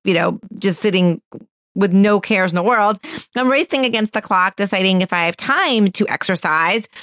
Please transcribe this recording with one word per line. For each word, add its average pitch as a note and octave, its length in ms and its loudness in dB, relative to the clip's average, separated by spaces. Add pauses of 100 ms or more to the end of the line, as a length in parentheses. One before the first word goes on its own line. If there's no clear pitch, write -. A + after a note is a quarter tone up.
you F#3+ 100 2
know, E3+ 280 -2 (180)
just F#3+ 220 -2
sitting F3+ 400 2 (540)
with F#3+ 160 2
no G3+ 280 4
cares F#3+ 320 0
in E3 40 -2
the F3+ 60 0
world. G#3+ 380 2 (360)
I'm B3+ 140 0
racing C#4 340 0
against A3+ 300 -4
the G#3 80 -4
clock, F#3+ 360 0
deciding F#3+ 440 0
if F#3 100 -4
I F3 140 0
have E3+ 100 -2
time C4 580 0
to - 140 -2
exercise F3 800 -2 (160)